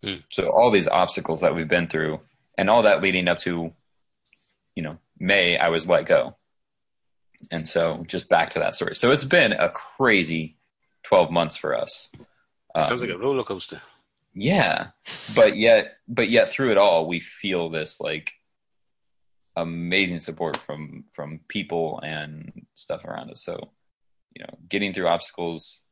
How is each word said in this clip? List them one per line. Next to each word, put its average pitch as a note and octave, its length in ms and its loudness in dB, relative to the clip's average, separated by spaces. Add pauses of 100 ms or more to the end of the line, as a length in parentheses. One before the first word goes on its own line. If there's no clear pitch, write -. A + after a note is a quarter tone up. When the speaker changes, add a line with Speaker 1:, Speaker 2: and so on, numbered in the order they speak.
Speaker 1:
Hmm. G2 120 -6 (140)
Speaker 2:
So - 200 -2
all A#2 200 4
these F#2+ 180 4
obstacles F2 520 0
that D#2 140 2
we've D#2+ 120 -4
been E2+ 220 0
through, D#2 320 -4 (380)
and G2 120 2
all A#2 120 6
that G2 200 4
leading F#2 260 0
up F2 120 0
to, E2+ 320 -4 (1000)
you E2+ 80 -8
know, D#2 160 -10 (200)
May, F2+ 400 2
I E2+ 100 2
was E2 180 0
let F2 200 2
go. C2 300 2 (1120)
And D#2+ 180 -6
so E2 380 0
just - 220 -8
back E2 220 4
to E2 100 -4
that - 140 -2
story. - 200 -6
So B2 180 4
it's C#3+ 120 0
been C3+ 280 4
a - 160 2
crazy E2 880 0 (460)
twelve F2 280 4
months E2 260 0
for C#2 200 -4
us. - 340 -10 (640)
Speaker 1:
Sounds D#2 160 0
Speaker 2:
Um, A#2+ 100 -4
Speaker 1:
like A#2 100 -6
a F2+ 80 -8
roller B2+ 260 -2
coaster. F2 360 -10 (540)
Speaker 2:
Yeah. B2 540 0 (460)
But G#2+ 220 8
yet, A2 420 4 (100)
but A#2 200 0
yet A2+ 220 4
through C3 200 0
it G2 80 6
all, E2+ 280 6
we E2+ 140 -4
feel F2 500 -4
this, D#2 300 -8
like, D#2 340 -8 (1200)
amazing E2+ 640 -4
support D#2 400 -8
from, D2 540 -14
from D2+ 360 -14
people E2+ 540 -6
and D#2 720 -14
stuff - 300 -12
around - 260 -12
us. - 120 -20
So, - 280 -12 (640)
you - 80 -20
know, - 160 -20 (100)
getting G2+ 240 -2
through F2 160 0
obstacles - 720 -4 (120)